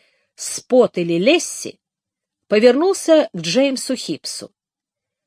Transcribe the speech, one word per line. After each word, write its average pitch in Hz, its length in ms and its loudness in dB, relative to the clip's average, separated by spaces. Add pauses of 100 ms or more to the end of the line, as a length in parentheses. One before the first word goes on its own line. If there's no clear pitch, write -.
(360)
Спот - 640 0
или 170 160 -2
Лесси, 233 640 -2 (680)
повернулся 285 880 2
к 190 40 -10
Джеймсу 247 580 -2
Хипсу. - 560 -10 (760)